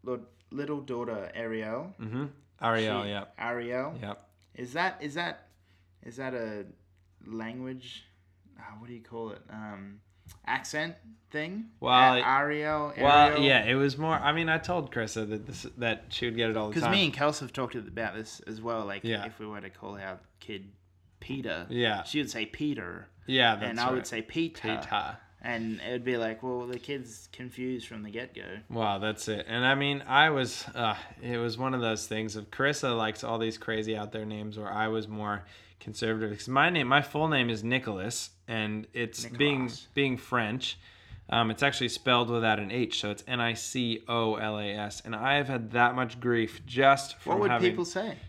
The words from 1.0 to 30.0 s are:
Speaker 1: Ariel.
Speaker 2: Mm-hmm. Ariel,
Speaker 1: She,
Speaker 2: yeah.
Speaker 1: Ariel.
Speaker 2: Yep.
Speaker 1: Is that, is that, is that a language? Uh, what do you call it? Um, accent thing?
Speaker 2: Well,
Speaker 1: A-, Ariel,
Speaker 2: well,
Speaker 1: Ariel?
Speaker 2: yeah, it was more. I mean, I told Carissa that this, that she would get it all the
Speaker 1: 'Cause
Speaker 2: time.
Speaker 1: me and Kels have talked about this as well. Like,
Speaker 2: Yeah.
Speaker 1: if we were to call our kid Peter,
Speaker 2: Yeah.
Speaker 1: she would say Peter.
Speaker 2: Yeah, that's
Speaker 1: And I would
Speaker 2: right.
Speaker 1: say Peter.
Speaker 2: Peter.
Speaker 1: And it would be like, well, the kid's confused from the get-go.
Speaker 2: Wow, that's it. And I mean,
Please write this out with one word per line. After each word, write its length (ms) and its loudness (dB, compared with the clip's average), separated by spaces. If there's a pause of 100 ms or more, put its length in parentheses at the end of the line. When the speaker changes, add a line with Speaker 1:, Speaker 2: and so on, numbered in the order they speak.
Speaker 1:
Ariel. 680 -6
Speaker 2:
Mm-hmm. 240 -4 (360)
Ariel, 420 2
Speaker 1:
She, 60 -4
Speaker 2:
yeah. 140 -4 (160)
Speaker 1:
Ariel. 600 -4
Speaker 2:
Yep. 240 -10 (300)
Speaker 1:
Is 180 -10
that, 280 -2
is 120 -8
that, 340 -6 (560)
is 140 -14
that 160 -6
a 320 -6 (600)
language? 800 -10 (540)
Uh, 40 -20 (160)
what 80 -16
do 60 -14
you 80 -16
call 300 -8
it? 180 -14
Um, 520 -12 (440)
accent 500 -4 (360)
thing? 360 -4 (120)
Speaker 2:
Well, 360 8
Speaker 1:
A-, 60 4
Ariel, 760 2
Speaker 2:
well, 300 12
Speaker 1:
Ariel? 140 4
Speaker 2:
yeah, 220 8
it 100 4
was 220 2
more. 180 2
I 180 2
mean, 160 2
I 80 4
told 340 -2
Carissa 380 -2
that 180 -4
this, 180 -12 (120)
that 320 0
she 160 -4
would 100 -2
get 140 2
it 80 0
all 100 0
the 60 -4
Speaker 1:
'Cause 100 0
Speaker 2:
time. 80 4
Speaker 1:
me 140 6
and 80 2
Kels 260 2
have 140 -10
talked 220 -4
about 400 -6
this 260 -12
as 200 -10
well. 240 -2
Like, 200 -6
Speaker 2:
Yeah. 200 0
Speaker 1:
if 140 -12
we 60 -8
were 160 -10
to 80 -12
call 280 -14
our 220 -10 (220)
kid 280 -12 (520)
Peter, 480 -6
Speaker 2:
Yeah. 340 0
Speaker 1:
she 160 -2
would 100 -2
say 160 -4
Peter. 640 -6 (180)
Speaker 2:
Yeah, 300 4
that's 140 -4
Speaker 1:
And 100 -4
I 100 2
would 80 0
Speaker 2:
right. 100 -6
Speaker 1:
say 140 -6
Peter. 400 -4 (200)
Speaker 2:
Peter. 360 -4 (240)
Speaker 1:
And 380 -4
it 140 -8
would 100 -4
be 140 0
like, 260 -2
well, 240 -4
the 120 -6
kid's 520 -10
confused 560 -6
from 160 -10
the 60 -10
get-go. 500 -10 (100)
Speaker 2:
Wow, 300 0
that's 300 -2
it. 180 -2
And 180 0
I 80 8
mean, 320 0